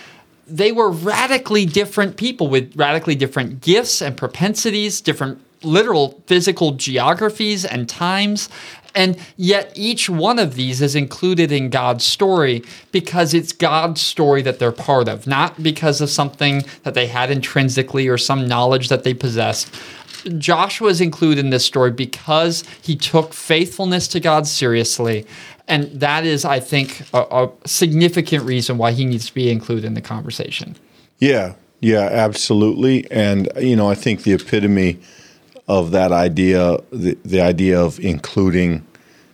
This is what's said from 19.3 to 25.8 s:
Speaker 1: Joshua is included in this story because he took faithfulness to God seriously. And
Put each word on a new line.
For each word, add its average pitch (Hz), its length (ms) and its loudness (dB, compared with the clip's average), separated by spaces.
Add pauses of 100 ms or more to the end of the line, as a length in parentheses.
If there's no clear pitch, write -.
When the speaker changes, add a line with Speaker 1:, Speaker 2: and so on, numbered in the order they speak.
Speaker 1:
Joshua 175 500 0
is 175 120 2
included 156 440 2
in 135 60 0
this 127 160 2
story 131 240 2
because 156 760 -2 (160)
he 160 140 -4
took 160 400 0
faithfulness 180 760 -2
to 180 120 -4
God 156 260 2
seriously. 117 800 0 (400)
And 147 200 0 (140)